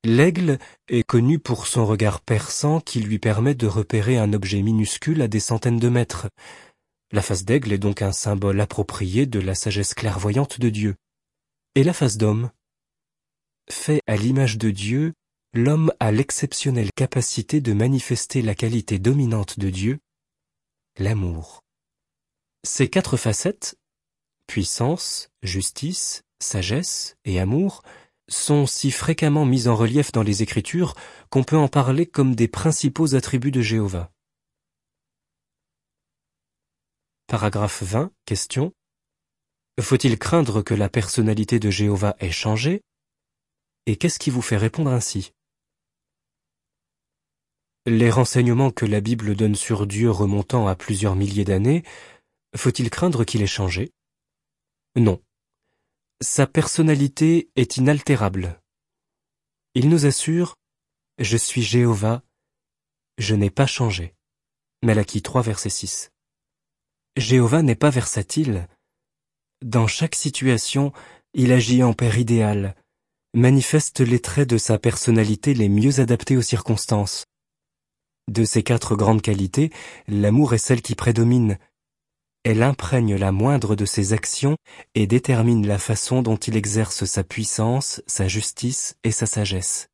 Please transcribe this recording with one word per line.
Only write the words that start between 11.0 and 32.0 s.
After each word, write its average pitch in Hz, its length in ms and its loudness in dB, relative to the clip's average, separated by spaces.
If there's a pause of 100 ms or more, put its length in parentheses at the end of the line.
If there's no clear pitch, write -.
Et 135 100 4
la 175 100 2
face 113 220 0
d'homme ? 110 340 0 (1200)
Fait - 360 -2
à 107 100 0
l'image 120 420 0
de 110 120 0
Dieu, 120 440 -4 (380)
l'homme 151 480 2
a 113 100 2
l'exceptionnelle 120 840 -2
capacité 131 640 -2
de 120 120 0
manifester 123 680 0
la 107 120 0
qualité 110 440 -2
dominante 113 600 0
de 98 120 -2
Dieu, 104 300 -4 (1000)
l'amour. 95 600 -4 (1040)
Ces - 260 0
quatre - 260 0
facettes, - 600 -4 (680)
puissance, - 840 -4 (140)
justice, 98 800 -6 (200)
sagesse 104 840 -6
et 92 140 -2
amour, 139 440 -2 (460)
sont 147 380 0
si - 240 -2
fréquemment 151 540 0
mises 123 240 2
en 117 60 4
relief 117 380 0
dans 113 100 2
les 104 200 0
Écritures 139 520 -2 (360)
qu'on 135 140 2
peut 156 120 0
en 147 120 4
parler 139 380 2